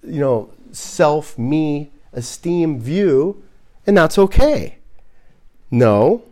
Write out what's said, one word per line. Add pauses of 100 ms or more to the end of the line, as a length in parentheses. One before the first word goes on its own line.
you
know, (220)
self,
me, (240)
esteem
view, (420)
and
that's
okay. (920)
No.